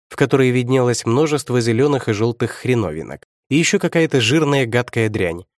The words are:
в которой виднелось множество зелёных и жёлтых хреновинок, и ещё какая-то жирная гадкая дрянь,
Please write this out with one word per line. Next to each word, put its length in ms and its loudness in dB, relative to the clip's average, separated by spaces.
в 80 -20
которой 320 2
виднелось 560 0
множество 560 0
зелёных 480 0
и 40 2
жёлтых 380 -2
хреновинок, 720 -4
и 60 0
ещё 240 2
какая-то 400 0
жирная 460 2
гадкая 420 -2
дрянь, 380 -4